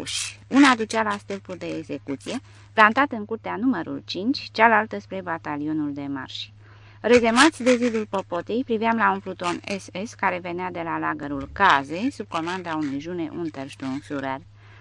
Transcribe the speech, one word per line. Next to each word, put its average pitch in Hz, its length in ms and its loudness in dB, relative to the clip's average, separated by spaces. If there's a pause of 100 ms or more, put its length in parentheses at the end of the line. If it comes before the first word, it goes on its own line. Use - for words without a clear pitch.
uși. - 380 -8 (100)
Una 269 260 8
ducea 220 280 -2
la 214 80 0
stâlpul 196 480 -8
de 170 80 -10
execuție, 160 720 -6 (320)
plantat 220 400 6
în 220 120 -6
curtea 214 320 -8
numărul 185 480 -2
cinci, 202 480 -4
cealaltă 220 460 4
spre 190 240 -10
batalionul 156 720 -4
de 139 200 -8
marș. 131 360 -10 (520)
Rezemați 240 640 6
de 247 140 6
zidul 226 340 0
popotei, 190 540 -4
priveam 226 320 0
la 202 140 4
un 196 80 0
pluton 185 420 -4 (180)
S - 100 -14 (160)
S 240 100 -12
care 185 280 0
venea 180 280 -6
de 170 140 -8
la 160 140 -4
lagărul 151 540 -4
Kaze, 170 580 2
sub 220 180 -12
comanda 170 460 -4
unui 143 260 -4
june 170 380 -6
Untersturmführer, 139 1000 -6 (400)